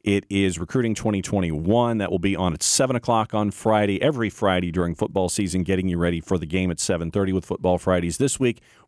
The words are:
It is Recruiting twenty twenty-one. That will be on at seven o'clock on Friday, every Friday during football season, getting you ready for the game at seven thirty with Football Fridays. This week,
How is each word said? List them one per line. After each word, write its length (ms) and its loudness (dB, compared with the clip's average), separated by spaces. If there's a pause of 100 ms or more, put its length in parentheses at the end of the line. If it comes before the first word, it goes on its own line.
It 260 2
is 300 2
Recruiting 360 -2
twenty 280 0
twenty-one. 760 0
That 120 -2
will 80 0
be 160 0
on 180 0
at 80 -6
seven 340 0
o'clock 380 0
on 180 0
Friday, 500 2
every 280 0
Friday 420 0
during 240 0
football 340 -2
season, 340 -2
getting 240 0
you 100 0
ready 220 0
for 180 -2
the 80 -4
game 260 -2
at 80 -4
seven 300 -2
thirty 240 0
with 120 0
Football 320 0
Fridays. 400 0
This 220 -2
week, 220 0 (260)